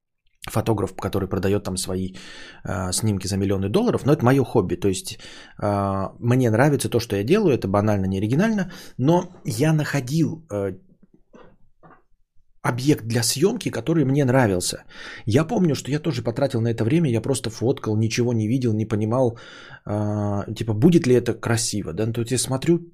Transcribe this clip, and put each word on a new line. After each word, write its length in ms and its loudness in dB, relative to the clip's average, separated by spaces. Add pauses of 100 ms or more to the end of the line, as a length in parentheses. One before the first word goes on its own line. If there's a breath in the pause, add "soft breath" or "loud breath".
(480)
фотограф, 480 -2
который 320 -4
продает 360 0
там 120 -6
свои, 380 -4 (500 loud breath)
а, 280 -6
снимки 340 -2
за 120 -2
миллионы 320 0
долларов, 360 0
но 60 6
это 120 2
мое 200 4
хобби. 320 0
То 120 0
есть, 300 -4 (400 loud breath)
а, 600 -2
мне 320 2
нравится 380 2
то, 120 2
что 160 -2
я 80 0
делаю, 300 4
это 140 0
банально, 380 2
не 120 -2
оригинально, 540 0 (260 loud breath)
но 340 2 (120)
я 280 0
находил, 800 -2
э, 240 -4 (1900)
объект 400 0
для 180 0
съемки, 480 0
который 340 0
мне 200 2
нравился. 600 2 (420 loud breath)
Я 180 4
помню, 300 2
что 160 -6
я 100 -2
тоже 220 -4
потратил 380 -2
на 100 0
это 140 -2
время, 260 2
я 100 0
просто 300 -2
фоткал, 460 -2
ничего 360 0
не 160 0
видел, 260 0
не 120 -2
понимал, 520 0 (460 loud breath)
а, 680 -2
типа, 200 -4
будет 340 6
ли 80 6
это 200 2
красиво, 580 -2
да? 140 -2
Ну, 60 -2
то 100 -4
есть 100 -6
я 60 2
смотрю, 420 2 (140)